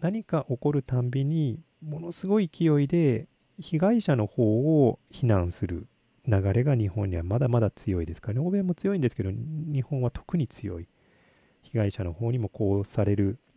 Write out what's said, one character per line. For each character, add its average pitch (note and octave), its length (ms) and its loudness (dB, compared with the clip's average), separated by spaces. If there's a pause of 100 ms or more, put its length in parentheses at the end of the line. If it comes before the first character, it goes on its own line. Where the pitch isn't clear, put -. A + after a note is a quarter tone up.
何 G3+ 240 -4
か D#3 240 -2
起 B2 100 -4
こ D3 140 -2
る C#3+ 100 0
た B2+ 180 -2
ん B2 100 -2
び C3+ 140 -2
に、 D3+ 360 -2 (220)
も D3+ 180 -10
の E3+ 120 -10
す - 140 -10
ご G#3 140 2
い F3+ 120 -2
勢 D3+ 300 2
い C#3+ 40 2
で D3 420 2 (300)
被 E3 200 -4
害 G#3+ 220 4
者 D3+ 160 2
の G#2+ 100 2
方 C3 600 4
を - 120 2 (120)
非 - 160 -2
難 F#2 260 4
す - 140 -4
る F2 200 -8 (400)
流 G2 260 2
れ A#2 120 2
が C#3+ 100 2
日 A2 140 0
本 G2+ 220 -2
に F2 60 -2
は E2 60 -2
ま F#2+ 160 -2
だ C3+ 100 2
ま A#2+ 120 2
だ G#2 100 2
強 F2+ 320 -4
い D#2+ 40 -4
で E2 80 -10
す - 80 -16
か - 60 -8
ら G#2 60 -4
ね。 C#3 120 -2
欧 F3+ 40 -2
米 G3 120 0
も F3+ 120 0
強 G3 200 -2
い F#3+ 40 -2
ん - 20 -2
で B2+ 80 2
す - 80 -4
け A2+ 60 -4
ど、 F#2+ 80 -2
日 D3 520 -4
本 C3 200 -4
は A#2+ 80 0
特 - 260 -6
に C#3 120 0
強 F2+ 320 -10
い。 F2 80 -14 (720)
被 - 160 -4
害 G2+ 120 0
者 - 140 -8
の E2+ 80 -4
方 A2+ 200 -4
に B2+ 60 -2
も A2 100 -2
こ G2 320 0
う G2+ 40 -4
さ G#2 200 -2
れ G2+ 100 2
る G2+ 240 0 (180)